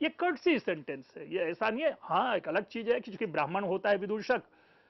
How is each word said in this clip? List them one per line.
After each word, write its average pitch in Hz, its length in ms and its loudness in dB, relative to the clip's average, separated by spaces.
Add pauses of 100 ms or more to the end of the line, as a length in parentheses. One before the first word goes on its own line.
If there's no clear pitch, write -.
ये 311 60 2
कर्टसी 330 500 2
सेंटेंस 147 580 -6
है, 151 180 -10
ये 185 40 0
ऐसा 175 320 0
नहीं 254 140 -2
है। 285 180 2
हाँ, 220 340 2
एक 160 120 -2
अलग 185 160 0
चीज 226 260 -4
है 247 100 4
कि 226 100 -12
चूंकि 196 160 -2
ब्राह्मण 160 380 0
होता 190 260 0
है 202 60 6
विदूषक, 208 420 0 (520)